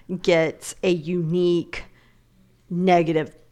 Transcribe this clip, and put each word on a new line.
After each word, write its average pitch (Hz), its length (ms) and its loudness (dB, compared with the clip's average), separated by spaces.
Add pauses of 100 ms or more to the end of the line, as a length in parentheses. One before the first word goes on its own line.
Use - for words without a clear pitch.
(220)
gets - 640 0
a 185 80 2
unique 175 920 -2 (840)
negative 170 680 0 (160)